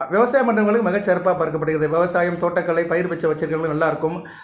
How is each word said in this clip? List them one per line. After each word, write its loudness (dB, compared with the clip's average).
விவசாயம் 2
பண்றவங்களுக்கு 2
மிகச்சிறப்பா 0
பார்க்கப்படுகிறது. 0
விவசாயம், 0
தோட்டக்கலை, 0
பயிர் 0
பச்சை -2
வச்சிருக்கிறவங்களுக்கு -2
நல்லா 0
இருக்கும். -4